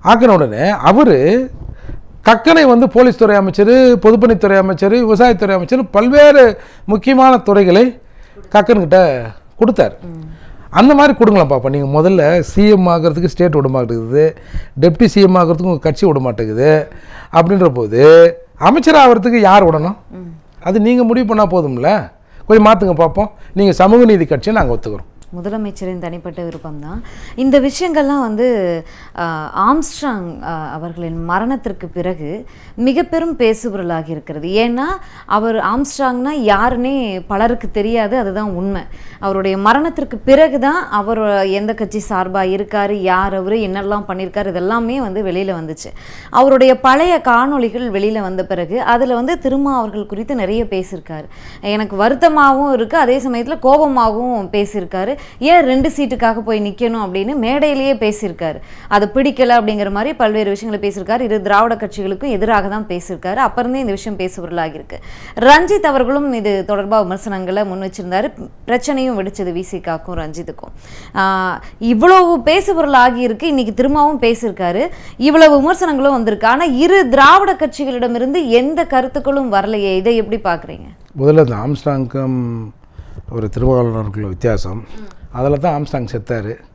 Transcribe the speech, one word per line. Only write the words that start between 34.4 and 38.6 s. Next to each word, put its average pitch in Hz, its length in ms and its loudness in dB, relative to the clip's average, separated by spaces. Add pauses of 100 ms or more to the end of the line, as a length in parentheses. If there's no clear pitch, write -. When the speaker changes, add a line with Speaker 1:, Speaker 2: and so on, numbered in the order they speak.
Speaker 2:
ஏன்னா, 240 360 -2 (420)
அவர் 220 300 -2
ஆம்ஸ்ட்ராங்னா 254 840 -4
யாருன்னே 233 880 -2
பலருக்கு 220 440 -2
தெரியாது, 220 460 -2
அதுதான் 208 320 -4
உண்மை. 190 320 -6 (380)